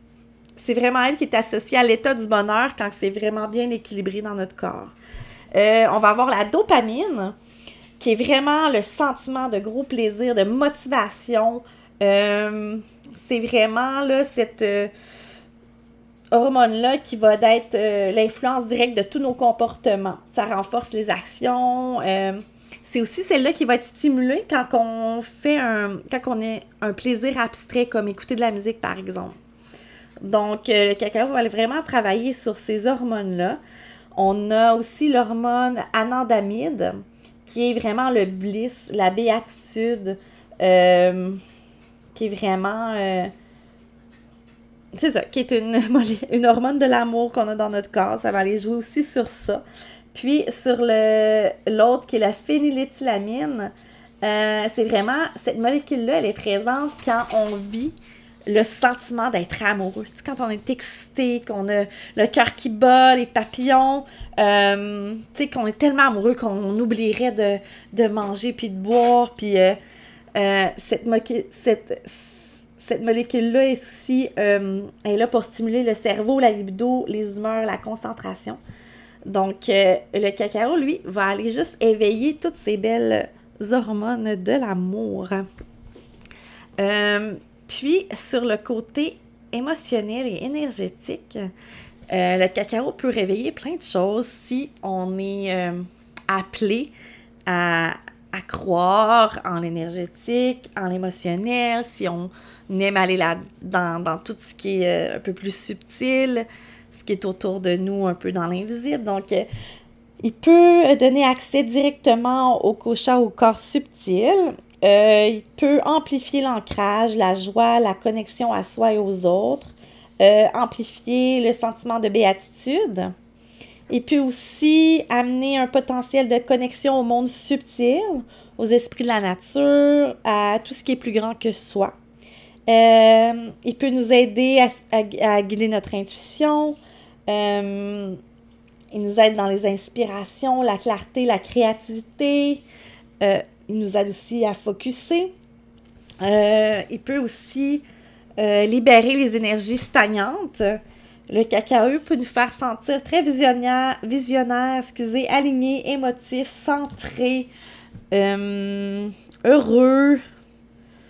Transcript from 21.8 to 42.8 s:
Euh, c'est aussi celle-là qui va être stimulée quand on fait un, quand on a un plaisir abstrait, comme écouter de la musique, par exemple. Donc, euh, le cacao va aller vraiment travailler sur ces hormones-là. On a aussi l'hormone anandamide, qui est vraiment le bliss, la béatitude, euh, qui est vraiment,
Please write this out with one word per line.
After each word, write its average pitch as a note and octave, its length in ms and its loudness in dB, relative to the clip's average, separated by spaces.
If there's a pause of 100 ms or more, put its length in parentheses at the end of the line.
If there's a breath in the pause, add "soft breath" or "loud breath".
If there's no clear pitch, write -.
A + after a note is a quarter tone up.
Euh, G3 400 -2 (420 loud breath)
c'est - 180 -4
aussi A#3 220 -4
celle-là C#4+ 300 2
qui D4 120 -2
va A#3 100 2
être - 100 -2
stimulée C#4 640 0
quand B3+ 240 -2
on A3+ 500 -2
fait D4 360 -2
un, G#3 420 -2 (100)
quand B3+ 100 -4 (140)
on A3 80 -6
a A3 180 -6 (200)
un G#3+ 140 -4
plaisir B3 440 -2
abstrait, A#3+ 480 -2
comme G#3+ 220 -2
écouter G3+ 260 -8
de A3+ 60 -4
la A#3 100 2
musique, G#3+ 300 -6
par F#3 180 -6
exemple. F#3 360 -10 (880 loud breath)
Donc, G#3 460 -2
euh, G#3 200 4
le G3+ 60 2
cacao G#3+ 340 -2
va C4+ 100 -2
aller A#3 100 2
vraiment A3+ 340 -2
travailler A#3 500 -2
sur G#3+ 240 -6
ces G#3+ 300 -4
hormones-là. G#3+ 720 -2 (580 loud breath)
On G3+ 340 0
a A3+ 240 6
aussi A#3+ 360 -2
l'hormone A#3+ 720 0 (120)
anandamide, A3 1040 -2 (520 soft breath)
qui A#3+ 240 -2
est A#3 80 -2
vraiment A3+ 320 -2
le A3 140 2
bliss, G3+ 680 -8
la F#3+ 180 2
béatitude, A3 1080 -4 (460 loud breath)
euh, F3+ 680 4 (840 loud breath)
qui A3+ 120 -4
est - 20 -2
vraiment, G3+ 680 -4